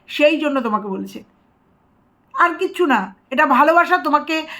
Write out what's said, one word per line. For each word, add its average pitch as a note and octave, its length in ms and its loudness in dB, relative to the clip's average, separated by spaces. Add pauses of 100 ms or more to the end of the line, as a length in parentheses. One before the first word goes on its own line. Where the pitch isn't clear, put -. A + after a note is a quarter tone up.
সেই D4+ 320 2
জন্য C#4 220 -2
তোমাকে G#3+ 280 -4
বলেছে, G3 360 -10 (1120)
আর F4 160 2
কিচ্ছু F4 320 -2
না। G#3+ 280 -2 (160)
এটা D4 160 2
ভালোবাসা, D#4+ 520 4
তোমাকে D4+ 480 -2 (140)